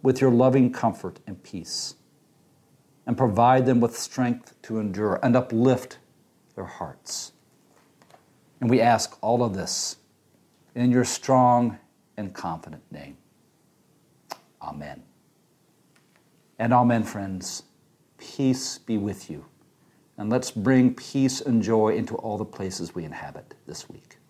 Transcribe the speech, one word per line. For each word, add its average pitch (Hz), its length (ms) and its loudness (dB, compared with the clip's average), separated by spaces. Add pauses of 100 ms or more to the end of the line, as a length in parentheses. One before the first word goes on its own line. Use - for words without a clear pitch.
with 127 180 2
your 135 100 4
loving 127 420 4
comfort 95 540 -6
and 95 160 -16
peace, - 540 -12 (1080)
and 120 100 -2
provide 120 500 4
them 123 140 4
with 117 180 0
strength - 640 -4
to 113 160 -6
endure 104 420 -2
and 120 140 2
uplift 123 640 0 (560)
their 95 100 -10
hearts. - 680 -14 (1300)
And 120 100 0
we 123 100 6
ask 113 400 2
all 120 220 0
of 107 120 0
this - 420 -6 (800)
in 123 160 4
your 123 120 4
strong 123 760 2 (380)
and 98 180 -10
confident - 480 -10 (100)
name. 71 240 -18 (1500)
Amen. 73 400 -14 (1500)
And 117 160 0
amen, 120 300 4
friends. 95 600 -8 (520)
Peace - 600 -4
be 113 180 -6
with 101 320 -6
you. - 180 -14 (720)
And 107 140 -6
let's 123 200 -2
bring 127 440 4
peace 135 460 -2
and 117 220 0
joy 110 340 2
into 110 180 -6
all 107 240 -8
the 107 60 -6
places 92 500 -10
we 87 100 -8
inhabit 73 500 -16 (120)
this - 220 -16
week. - 300 -20 (120)